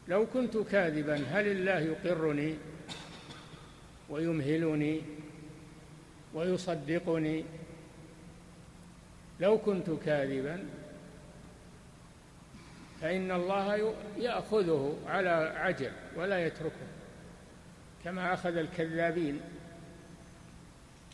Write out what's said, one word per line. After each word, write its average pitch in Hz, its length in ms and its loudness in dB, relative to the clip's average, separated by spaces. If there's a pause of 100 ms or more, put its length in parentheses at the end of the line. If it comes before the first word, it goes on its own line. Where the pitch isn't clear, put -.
لو 208 180 6
كنت 233 300 2
كاذبا، 165 580 4
هل 147 320 2
الله 190 320 4
يقرني 156 760 2 (1500)
ويمهلني 156 920 2 (1300)
ويصدقني؟ 165 1080 2 (2000)
لو 277 180 8
كنت 190 320 2 (140)
كاذبا 135 600 2 (2250)
فإن 185 300 2
الله 196 460 2
ي-، 214 180 2 (240)
يأخذه 170 880 4
على 180 240 4 (260)
عجل 143 360 0 (240)
ولا 180 300 2
يتركه، 160 400 -4 (1160)
كما 180 300 2
أخذ 180 220 2
الكذابين. 160 840 2 (1700)